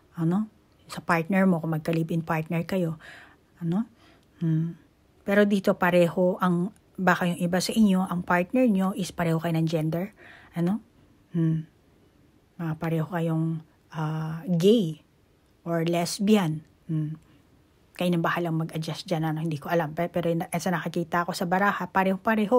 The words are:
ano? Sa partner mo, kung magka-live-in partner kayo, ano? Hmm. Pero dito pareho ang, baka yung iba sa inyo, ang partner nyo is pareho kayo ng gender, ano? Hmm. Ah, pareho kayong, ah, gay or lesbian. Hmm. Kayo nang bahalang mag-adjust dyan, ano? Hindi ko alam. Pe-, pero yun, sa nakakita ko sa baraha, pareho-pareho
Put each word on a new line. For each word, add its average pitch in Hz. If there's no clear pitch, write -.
ano? 180
Sa -
partner 185
mo, 170
kung 165
magka-live-in 165
partner 165
kayo, 165
ano? 175
Hmm. 160
Pero 202
dito 202
pareho 180
ang, 180
baka 185
yung 175
iba 175
sa 220
inyo, 190
ang 175
partner 180
nyo 190
is 175
pareho 165
kayo 165
ng 160
gender, 160
ano? 180
Hmm. 160
Ah, 165
pareho 160
kayong, 165
ah, 160
gay 175
or 170
lesbian. 175
Hmm. 156
Kayo 180
nang 170
bahalang 165
mag-adjust 160
dyan, 160
ano? 156
Hindi 156
ko 175
alam. 165
Pe-, 170
pero 170
yun, 170
sa 180
nakakita 170
ko 165
sa 190
baraha, 185
pareho-pareho 202